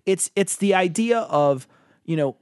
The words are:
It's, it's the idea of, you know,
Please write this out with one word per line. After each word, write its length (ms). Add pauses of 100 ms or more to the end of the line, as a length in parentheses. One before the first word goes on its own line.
It's, 300
it's 200
the 180
idea 460
of, 460 (380)
you 120
know, 260